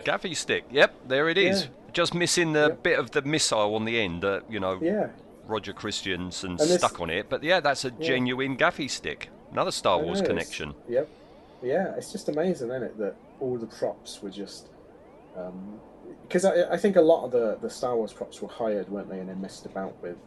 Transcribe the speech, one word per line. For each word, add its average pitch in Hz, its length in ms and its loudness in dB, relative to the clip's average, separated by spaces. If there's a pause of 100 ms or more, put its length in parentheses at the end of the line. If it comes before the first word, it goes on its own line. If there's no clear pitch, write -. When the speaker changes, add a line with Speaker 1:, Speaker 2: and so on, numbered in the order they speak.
Speaker 1:
Gaffi 175 320 0
stick, 95 340 4
yep, 151 240 6 (120)
there 143 220 4
it 170 80 2
is. 190 280 4
Speaker 2:
Yeah. 135 40 -10 (240)
Speaker 1:
Just 170 220 2
missing 170 380 2
the 151 160 6
Speaker 2:
Yep. 156 140 -2
Speaker 1:
bit 160 160 4
of 123 120 -2
the 147 120 2
missile 117 520 2
on 110 100 0
the 117 160 2
end 87 220 -2
that, 98 280 0
you 107 100 -4
know, 95 200 0
Speaker 2:
Yeah. 175 280 0 (380)
Speaker 1:
Roger 104 260 -4
Christiansen 92 800 -4
Speaker 2:
And 87 80 -2
this 170 160 4
Speaker 1:
stuck 120 240 0
on 82 100 -2
it. 90 180 -2
But 131 140 -2
yeah, 170 180 2
that's 143 240 0
a 131 140 -4
Speaker 2:
Yeah. 160 80 -6
Speaker 1:
genuine 127 500 0
gaffi 156 320 0
stick. - 420 -8 (200)
Another 165 220 0
Star 95 260 2
Speaker 2:
I - 40 0
Speaker 1:
Wars 87 160 -2
Speaker 2:
know, - 20 0
it's 170 80 0
Speaker 1:
connection. 82 460 -4 (140)
Speaker 2:
Yep. 127 200 -2 (540)
Yeah, 151 340 -2
it's - 160 -10
just - 160 -8
amazing, 151 420 -2
isn't 131 120 -6
it, 107 160 -8
that 101 180 -4 (240)
all 127 180 -2
the 113 80 -8
props - 560 -8
were 98 80 -10
just, 95 380 -12 (680)
um, 92 440 -12 (480)
'cause 180 160 2
I, 175 280 2
I 175 40 2
think 196 200 2
a 175 40 10
lot 160 240 6
of 123 60 -8
the, 117 300 2
the 113 100 -6
Star 123 260 -2
Wars 110 160 -2
props - 300 -12
were 101 60 -8
hired, 104 420 -4
weren't 98 180 -6
they, 92 100 -8
and 92 120 -8
then 95 100 -8
messed - 240 -12
about 98 380 -8
with 87 140 -8 (100)